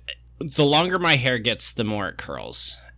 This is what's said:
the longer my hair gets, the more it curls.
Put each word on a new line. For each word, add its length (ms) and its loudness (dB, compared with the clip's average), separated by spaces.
the 260 0
longer 320 2
my 180 4
hair 220 0
gets, 340 2
the 100 -4
more 280 -4
it 80 -16
curls. 580 -2